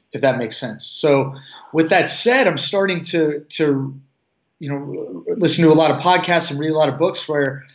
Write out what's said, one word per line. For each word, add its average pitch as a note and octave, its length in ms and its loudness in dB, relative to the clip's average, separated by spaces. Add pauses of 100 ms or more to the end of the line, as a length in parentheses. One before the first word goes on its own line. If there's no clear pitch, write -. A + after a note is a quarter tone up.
(120)
if - 100 -10
that C3 160 2
makes A2+ 200 -6
sense. G#2+ 280 -10
So C#3 480 0 (400)
with D#3+ 160 2
that F#3 220 2
said, B3 360 2
I'm D3+ 120 0
starting F#3+ 460 -2
to, D3+ 340 0 (180)
to, C#3 420 -2 (600)
you D3 100 -8
know, - 560 -10
listen E3+ 400 2
to D#3 60 8
a - 20 8
lot D#3 160 4
of C3+ 80 0
podcasts F3 540 2
and C#3+ 80 -6
read D#3 100 -2
a D#3 80 0
lot D3+ 120 4
of C3+ 100 -4
books - 280 -2
where C#3 360 -2 (120)